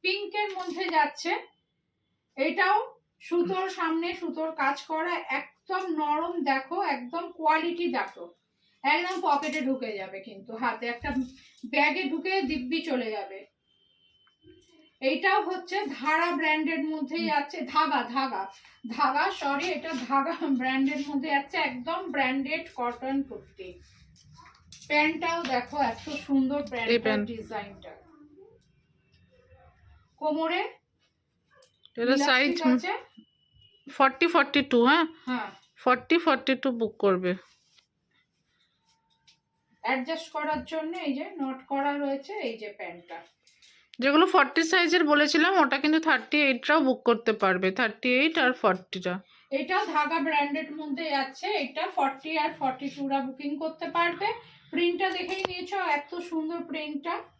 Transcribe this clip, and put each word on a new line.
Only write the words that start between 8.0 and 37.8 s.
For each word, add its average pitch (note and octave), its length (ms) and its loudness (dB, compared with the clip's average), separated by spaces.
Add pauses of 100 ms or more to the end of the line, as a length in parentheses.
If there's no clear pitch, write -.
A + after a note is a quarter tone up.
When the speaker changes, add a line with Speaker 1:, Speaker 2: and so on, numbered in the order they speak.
Speaker 1:
একদম F4 380 0
পকেটে D4 400 2
ঢুকে A#3 360 -4
যাবে, F#3+ 220 -10
কিন্তু G#3+ 360 -16
হাতে A#3 320 -2
একটা A#3+ 240 -6 (540)
ব্যাগে D4 380 2
ঢুকে F#4+ 380 0
দিব্যি C#4 400 -2
চলে B3 300 -2
যাবে। G3 340 -8 (1600)
এইটাও F#4+ 400 4
হচ্ছে F#4 440 -4
ধারা D#4 460 0
ব্র্যান্ডের D#4 520 0
মধ্যেই D#4 480 -2
আছে, D4 300 -2
ধাগা, C#4 420 2
ধাগা, F#3+ 480 -4 (400)
ধাগা, D4 400 2
সরি, C#4+ 400 -2
এটা D#4+ 220 -6 (140)
ধাগা C#4 280 0 (120)
ব্র্যান্ডের C4+ 600 0
মধ্যে C#4+ 220 -4
যাচ্ছে, C#4+ 280 0
একদম D#4 540 -4
ব্র্যান্ডেড C#4 640 -2
কটন C4 480 -2
কুর্তি। - 560 -14 (1080)
প্যান্টটাও E4 560 0
দেখো C4 340 -4
এত B3+ 320 -2
সুন্দর C#4+ 520 0
Speaker 2:
এই C#4+ 60 -6
Speaker 1:
প্যান্টের A#3 320 0
Speaker 2:
প্যান্ট। G#3+ 280 0
Speaker 1:
ডিজাইনটা। G#3+ 600 -12 (2250)
কোমরে D#4+ 420 0
Speaker 2:
এটা - 1400 -12
Speaker 1:
ইলাস্টিক C#4 260 4
Speaker 2:
সাইজ C#4 360 4
Speaker 1:
আছে। B3+ 300 4 (1000)
Speaker 2:
ফর্টি, C4+ 360 4
ফর্টি C#4+ 340 4
টু, B3 240 4
হ্যাঁ? D#4+ 200 6 (200)
Speaker 1:
হ্যাঁ। B3+ 260 -4 (260)
Speaker 2:
ফর্টি, B3+ 400 2
ফর্টি C4+ 380 2
টু C4+ 160 0
বুক A3+ 280 -4
করবে। F#3 360 4 (2500)